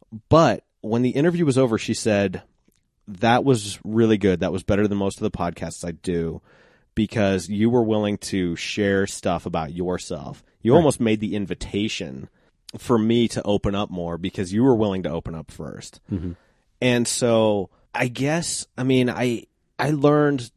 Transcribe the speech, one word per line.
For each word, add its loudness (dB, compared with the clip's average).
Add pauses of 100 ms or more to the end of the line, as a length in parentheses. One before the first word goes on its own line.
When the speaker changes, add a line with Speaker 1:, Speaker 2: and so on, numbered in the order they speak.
(300)
Speaker 1:
But 4 (160)
when 0
the 2
interview 2
was 2
over, 4
she -4
said, 0 (640)
"That 2
was 0
really 4
good. 2
That -2
was -4
better 2
than -2
most -2
of -4
the -4
podcasts -8
I -6
do -6 (540)
because 0
you 0
were 2
willing 0
to -4
share 0
stuff -4
about -6
yourself. -8 (180)
You 4
Speaker 2:
Right. 10
Speaker 1:
almost 4
made 2
the -4
invitation -6 (480)
for 0
me 2
to -6
open 0
up -4
more -6
because -6
you 2
were 6
willing 0
to -6
open -6
up -14
first." -16 (120)
Speaker 2:
Mm-hmm. -6 (480)
Speaker 1:
And 2
so 2 (240)
I 0
guess, -4 (100)
I -4
mean, 2
I, -2 (340)
I 0
learned 2